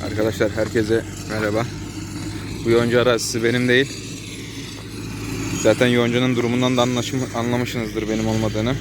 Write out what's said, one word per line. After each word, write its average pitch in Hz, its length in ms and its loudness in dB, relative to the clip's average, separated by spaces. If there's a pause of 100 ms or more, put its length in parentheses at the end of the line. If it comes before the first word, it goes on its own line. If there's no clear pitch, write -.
(100)
Arkadaşlar, 107 400 0
herkese 110 540 0 (260)
merhaba. 107 360 0 (960)
Bu 117 60 2
yonca 117 320 4
arazisi 117 420 2
benim 123 240 2
değil. 127 240 4 (1700)
Zaten 113 240 4
yonca'nın 120 500 2
durumundan 123 400 2
da 120 60 4
anlaşım-, 123 520 0
anlamışsınızdır 117 720 -2
benim 110 200 0
olmadığını. 110 520 0